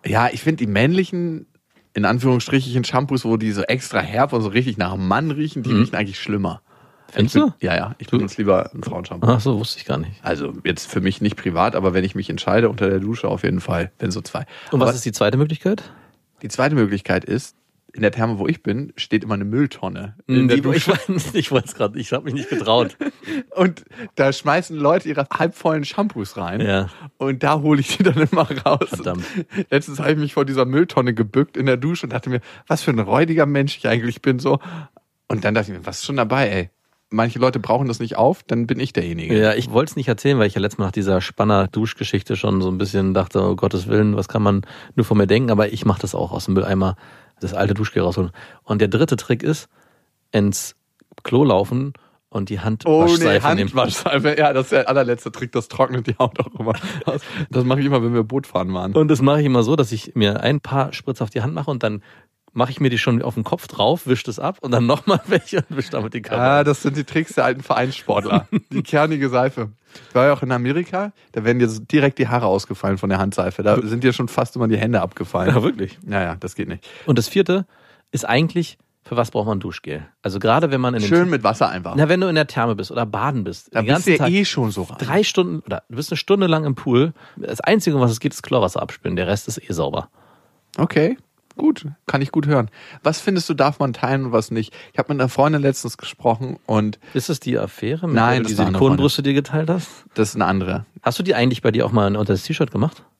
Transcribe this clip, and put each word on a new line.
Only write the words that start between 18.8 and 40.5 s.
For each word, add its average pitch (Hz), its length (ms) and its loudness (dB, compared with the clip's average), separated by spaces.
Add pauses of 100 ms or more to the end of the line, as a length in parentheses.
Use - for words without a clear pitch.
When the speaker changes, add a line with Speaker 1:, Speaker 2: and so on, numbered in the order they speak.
Speaker 1:
steht - 280 -2
immer 107 100 -4
eine 101 120 -4
Mülltonne 104 680 -4 (120)
in 131 80 0
Speaker 2:
Hm, 127 140 6
Speaker 1:
der 120 80 6
Speaker 2:
die, - 40 2
Speaker 1:
Dusche. 170 160 2
Speaker 2:
ich 165 120 0
weiß 190 200 0
nicht, 185 260 -2
ich 160 160 0
wollte 123 180 0
es - 40 -16
grad, 104 220 -2
ich - 160 -8
hab 131 140 -4
mich 127 100 -6
nicht 370 140 -8
getraut. 120 460 0 (300)
Speaker 1:
<laughs> 294 300 -8
Und 185 300 0 (300)
da 135 180 2
schmeißen 156 440 -2
Leute 156 320 2
ihre 143 240 -2
halbvollen 160 500 -2
Shampoos 139 540 -4
rein. 95 240 -4
Speaker 2:
Ja. 98 280 0 (280)
Speaker 1:
Und 135 240 -2
da 147 200 2
hole 151 180 4
ich - 180 -2
die 190 60 2
dann 170 140 4
immer 160 300 2 (180)
raus. 143 240 2
Speaker 2:
Verdammt. 90 340 -6 (480)
Speaker 1:
Letztens 143 280 0
habe 147 120 0
ich 151 60 2
mich 147 160 -2
vor 143 120 2
dieser 131 200 2
Mülltonne 131 500 2
gebückt 117 420 0
in 135 80 -2
der 127 120 4
Dusche 147 280 -2
und 120 80 -8
dachte 123 160 -6
mir, 123 120 -2 (260)
was 156 160 -2
für 143 80 0
ein 117 80 2
räudiger 147 480 2
Mensch 139 300 0
ich - 100 -4
eigentlich 117 340 0
bin, 131 160 2
so. 139 220 0 (680)
Und 104 160 -4
dann 107 120 2
dachte 104 160 0
ich 92 80 -10
mir, 92 60 -16
was 92 140 -10
ist - 60 -10
schon 139 120 -4
dabei, 123 320 0
ey? 92 200 -2 (400)
Manche 113 300 -2
Leute 127 200 2
brauchen 123 280 0
das 117 120 -4
nicht 113 180 -6
auf, 131 260 2
dann 117 240 -2
bin 127 140 -2
ich 127 100 -4
derjenige. 87 480 -2
Speaker 2:
Ja, 107 160 4
ich 120 160 -4
wollt's 131 240 0
nicht 135 140 -4
erzählen, 139 280 0
weil 107 100 4
ich 95 80 -4